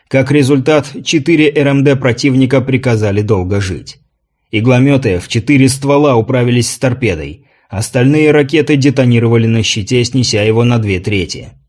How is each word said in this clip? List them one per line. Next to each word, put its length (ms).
Как 200
результат, 580
четыре 440
Р 180
М 180
Д 100
противника 640
приказали 640
долго 400
жить. 380
Иглометы 680
в 100
четыре 400
ствола 480
управились 520
с 80
торпедой. 680
Остальные 600
ракеты 440
детонировали 720
на 160
щите, 400
снеся 400
его 220
на 140
две 200
трети. 520